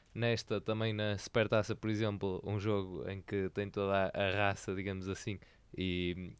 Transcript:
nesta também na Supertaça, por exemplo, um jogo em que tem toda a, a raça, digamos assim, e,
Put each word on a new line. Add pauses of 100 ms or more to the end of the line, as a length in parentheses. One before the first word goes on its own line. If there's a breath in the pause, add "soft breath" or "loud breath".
(140)
nesta
também
na
Supertaça,
por
exemplo,
um
jogo
em
que
tem
toda
a,
a
raça,
digamos
assim, (380 loud breath)
e,